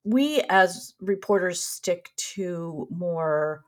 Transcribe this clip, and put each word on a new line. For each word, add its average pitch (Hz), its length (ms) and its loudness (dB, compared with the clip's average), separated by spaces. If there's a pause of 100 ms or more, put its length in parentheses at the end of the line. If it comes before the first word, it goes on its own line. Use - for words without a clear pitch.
We 269 460 2
as 185 500 4
reporters 185 600 0
stick - 500 -4 (240)
to 170 560 -6
more 156 760 0